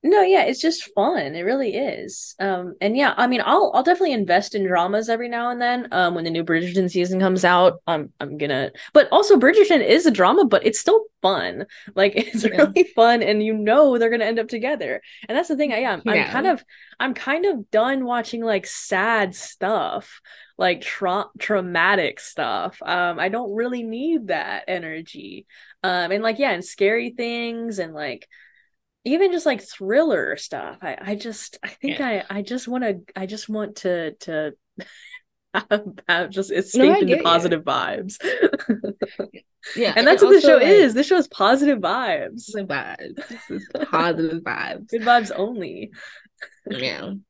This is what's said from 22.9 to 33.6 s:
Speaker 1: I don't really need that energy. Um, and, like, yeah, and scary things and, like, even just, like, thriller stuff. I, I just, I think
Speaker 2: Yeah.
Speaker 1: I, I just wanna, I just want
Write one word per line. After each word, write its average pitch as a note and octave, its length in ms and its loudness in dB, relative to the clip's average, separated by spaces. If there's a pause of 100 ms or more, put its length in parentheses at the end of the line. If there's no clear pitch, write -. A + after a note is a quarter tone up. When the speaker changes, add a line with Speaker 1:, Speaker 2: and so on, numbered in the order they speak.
Speaker 1:
I F3+ 100 -2
don't G#3+ 260 -6
really A#3+ 260 -6
need A#3+ 460 -4
that - 400 -6
energy. D#3+ 800 -10 (340)
Um, F3+ 300 -2
and, G#3 100 -2
like, A3 160 -2
yeah, C4+ 140 0
and F#3 120 -6
scary A3+ 460 -2
things A#3 680 -8
and, D#3+ 160 -8
like, C#3+ 320 -10 (760)
even F4 260 2
just, E4+ 140 -4
like, C4 160 -2
thriller A3 720 -2
stuff. - 460 -12
I, E3 180 -10
I G3+ 160 -6
just, A3 480 -14
I - 60 -12
think - 300 -8
Speaker 2:
Yeah. A#3 300 -4
Speaker 1:
I, G3 100 -8
I - 20 -6
just A#3+ 260 -10
wanna, A#3+ 280 -4 (200)
I F#3+ 120 -8
just G#3+ 200 -12
want G#3+ 300 -8